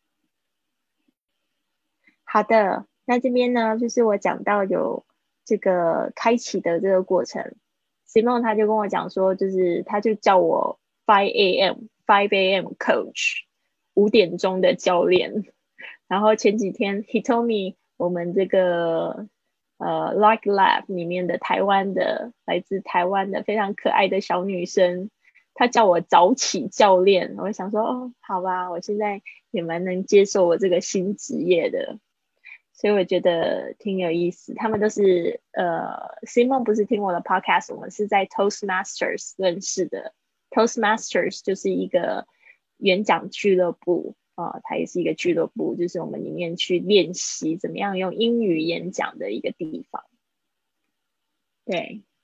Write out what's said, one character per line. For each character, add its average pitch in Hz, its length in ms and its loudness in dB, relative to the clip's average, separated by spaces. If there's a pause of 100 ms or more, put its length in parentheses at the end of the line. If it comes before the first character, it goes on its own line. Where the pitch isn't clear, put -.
(2250)
好 214 180 0
的， 208 440 2 (180)
那 247 140 2
这 254 100 0
边 247 240 2
呢， 226 260 0
就 233 120 -2
是 240 120 2
我 214 140 4
讲 - 260 -2
到 202 220 0
有 - 400 -2 (400)
这 214 140 0
个 175 580 0
开 233 220 2
启 202 220 -6
的 170 200 0
这 190 80 0
个 190 140 4
过 190 240 0
程。 - 300 -10 (520)
Simone 233 320 2
他 226 140 0
就 214 120 2
跟 214 80 2
我 214 140 0
讲 180 220 -4
说， 190 240 0
就 190 160 -2
是 185 320 0
他 208 180 -4
就 220 140 0
叫 196 240 4
我 - 420 0 (240)
five 202 260 4
A 185 300 2
M，five 202 760 2
A 190 200 2
M 180 240 -4
coach， - 640 -2 (500)
五 208 160 4
点 180 300 4
钟 185 240 0
的 180 120 4
教 175 300 0
练。 180 400 2 (640)
然 190 140 0
后 214 120 6
前 214 220 2
几 202 140 -2
天 202 340 -4
he 214 180 -4
told 233 220 0
me 202 320 -4 (220)
我 180 100 -2
们 175 240 -4
这 190 140 0
个， 170 840 -2 (480)
呃， 160 400 -4
Lark 214 280 4
Lab 202 420 2
里 180 180 -6
面 180 220 -4
的 175 100 -2
台 190 260 -2
湾 196 300 2
的， 185 400 -2 (140)
来 180 140 -2
自 196 200 -6
台 175 240 -2
湾 196 260 -2
的 196 120 -4
非 208 140 -2
常 202 180 -2
可 - 160 -2
爱 196 180 2
的 190 140 0
小 180 220 -2
女 185 200 -4
生， 185 460 0 (420)
她 247 140 2
叫 247 180 4
我 175 160 6
早 180 320 6
起 - 340 -2
教 196 320 6
练。 185 380 4
我 196 160 -4
想 196 180 -8
说， 214 120 0
哦， 254 380 -4
好 190 200 -6
吧， 185 300 -4
我 175 100 -6
现 208 160 -6
在 208 240 -4 (300)
也 190 100 -4
蛮 165 240 -4
能 185 220 -4
接 202 180 6
受 196 220 2
我 170 100 4
这 180 140 0
个 175 100 4
新 202 340 -4
职 - 220 -10
业 165 320 2
的。 - 300 -6 (760)
所 - 160 0
以 - 20 4
我 196 120 2
觉 180 160 0
得 - 580 0
挺 190 200 -4
有 175 120 -2
意 175 200 0
思， - 240 -14
他 226 140 -4
们 214 120 -2
都 214 80 2
是， 185 520 2 (120)
呃， - 720 -6
Simone 247 420 2
不 214 100 0
是 208 100 0
听 208 180 -2
我 190 100 -2
的 175 80 -2
podcast， 190 520 0
我 - 80 -14
们 - 100 -14
是 208 180 -6
在 196 180 2
Toastmasters - 1120 -4
认 185 240 -2
识 - 260 -4
的。 - 280 -10 (360)
Toastmasters 214 920 0
就 190 100 -2
是 196 160 -4
一 185 160 -2
个 - 400 -2 (520)
演 196 260 2
讲 180 240 0
俱 196 260 0
乐 180 180 2
部， - 440 -4 (180)
呃， - 300 -10
它 - 120 -8
也 165 100 -2
是 180 140 -6
一 165 40 -4
个 165 100 -2
俱 175 200 -2
乐 160 120 0
部， - 300 -6
就 175 100 -2
是 180 140 -6
我 151 60 -8
们 147 180 -10
里 165 60 -10
面 170 260 -6
去 175 240 -2
练 180 340 4
习 - 440 -6
怎 - 120 -8
么 - 60 -10
样 196 220 -4
用 185 160 -4
英 233 280 0
语 175 160 0
演 170 320 -4
讲 - 280 -8
的 101 120 -8
一 107 100 -6
个 - 120 -6
地 - 380 -12
方。 - 120 -14 (1600)
对。 196 380 -8 (220)